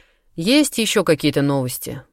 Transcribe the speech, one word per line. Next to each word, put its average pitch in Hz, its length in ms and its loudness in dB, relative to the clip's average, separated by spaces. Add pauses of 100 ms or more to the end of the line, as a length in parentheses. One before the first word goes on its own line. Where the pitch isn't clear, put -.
(360)
Есть 262 420 2
еще 208 260 0
какие-то 147 380 2
новости?» 135 720 -4